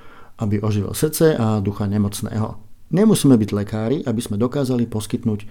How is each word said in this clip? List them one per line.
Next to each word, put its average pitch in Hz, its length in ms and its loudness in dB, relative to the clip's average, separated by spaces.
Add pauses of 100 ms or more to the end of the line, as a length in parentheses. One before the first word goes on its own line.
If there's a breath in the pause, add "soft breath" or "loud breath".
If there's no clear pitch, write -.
(400 soft breath)
aby 104 240 -2
oživil 104 320 -2
srdce 156 400 2
a 110 240 0
ducha 101 240 -2
nemocného. 104 720 -2 (400)
Nemusíme 185 400 6
byť 107 140 4 (100)
lekári, 110 380 -2 (100)
aby 117 160 0
sme 101 160 -6
dokázali 127 480 0
poskytnúť 110 640 -4